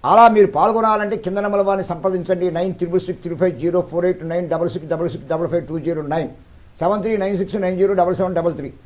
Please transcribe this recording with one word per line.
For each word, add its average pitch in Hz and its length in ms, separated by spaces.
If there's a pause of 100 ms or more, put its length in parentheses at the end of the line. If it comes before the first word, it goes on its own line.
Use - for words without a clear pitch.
అలా 220 220
మీరు 208 200
పాల్గొనాలంటే 214 680
కింద 190 200
నెంబర్ 202 280
వారిని 190 180
సంప్రదించండి. 180 680
నైన్ 180 220
త్రిబుల్ 175 280
సిక్స్ - 220
త్రీ 170 120
ఫైవ్ 170 240
జీరో 170 220 (100)
ఫోర్ 175 140
ఎయిట్, 180 180
నైన్ 165 260
డబల్ 165 200
సిక్స్ 160 200
డబల్ 170 200
సిక్స్ - 180
డబల్ 131 200
ఫైవ్ 147 200
టూ 160 120
జీరో 156 220
నైన్, 147 280 (500)
సెవెన్ 190 220
త్రీ 220 160
నైన్ 190 200
సిక్స్ 190 180
నైన్ 185 220
జీరో 196 160
డబల్ 180 220
సెవెన్ 185 200
డబల్ 170 200
త్రీ. 143 180 (120)